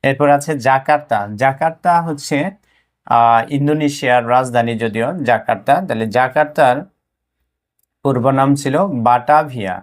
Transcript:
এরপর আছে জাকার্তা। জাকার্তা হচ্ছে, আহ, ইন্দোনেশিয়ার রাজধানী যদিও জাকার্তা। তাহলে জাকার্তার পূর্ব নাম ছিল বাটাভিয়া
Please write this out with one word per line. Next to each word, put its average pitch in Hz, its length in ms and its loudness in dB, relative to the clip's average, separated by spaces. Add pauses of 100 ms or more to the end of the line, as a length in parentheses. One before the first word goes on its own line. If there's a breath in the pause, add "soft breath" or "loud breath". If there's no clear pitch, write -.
এরপর 139 260 2
আছে 143 300 2
জাকার্তা। 135 600 0 (160)
জাকার্তা 151 640 -2
হচ্ছে, 156 360 -6 (720)
আহ, 117 420 4
ইন্দোনেশিয়ার 143 800 0
রাজধানী 123 480 0
যদিও 113 300 -2 (160)
জাকার্তা। 113 500 0 (140)
তাহলে 113 200 -4
জাকার্তার 131 720 0 (1300)
পূর্ব 127 280 0
নাম 135 240 2
ছিল 139 200 -4 (300)
বাটাভিয়া 123 760 0